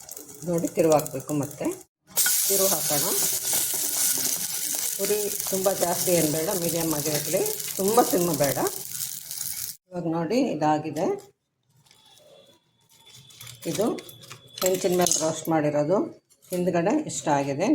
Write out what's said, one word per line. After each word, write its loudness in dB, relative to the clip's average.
ನೋಡಿ 0
ತಿರುವಾಕ್ಬೇಕು. 2
ಮತ್ತೆ -6
ತಿರುವು 2
ಹಾಕೋಣ. 0
ಉರಿ 0
ತುಂಬ 2
ಜಾಸ್ತಿ 0
ಏನು 2
ಬೇಡ, -2
ಮೀಡಿಯಮ್ 0
ಆಗೇ 0
ಇರಲಿ, 0
ತುಂಬ 2
ಸಿಮ್ 2
ಬೇಡ. 2
ಇವಾಗ -6
ನೋಡಿ 0
ಇದಾಗಿದೆ. 0
ಇದು 2
ಹೆಂಚಿನ 2
ಮೇಲೆ 6
ರೋಸ್ಟ್ -2
ಮಾಡಿರೋದು. 2
ಹಿಂದ್ಗಡೆ 2
ಇಷ್ಟ -6
ಆಗಿದೆ, 0